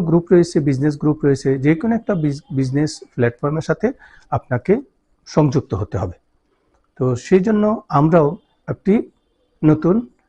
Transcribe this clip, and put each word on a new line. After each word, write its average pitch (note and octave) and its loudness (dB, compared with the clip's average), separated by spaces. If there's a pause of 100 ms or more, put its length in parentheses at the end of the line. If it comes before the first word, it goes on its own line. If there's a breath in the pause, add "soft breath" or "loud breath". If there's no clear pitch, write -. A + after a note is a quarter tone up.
গ্রুপ E3+ 2
রয়েছে, F3 4
বিজনেস C#3+ 0
গ্রুপ D3+ 0
রয়েছে, C#3 0
যে D3 2
কোনো A3+ 0
একটা A3+ -4
বিজ-, D3+ -4 (140)
বিজনেস C#3 -2 (220)
প্ল্যাটফর্মের C#3+ -2
সাথে D#3+ -2 (440 soft breath)
আপনাকে B2+ -2 (560)
সংযুক্ত D3 0
হতে G2+ -6
হবে। F2 -8 (840)
তো C3 -2 (120)
সেই F#3+ 2
জন্য G#3 2 (240)
আমরাও D3+ 4 (440)
একটি F#3+ 0 (680)
নতুন D#3 2 (340)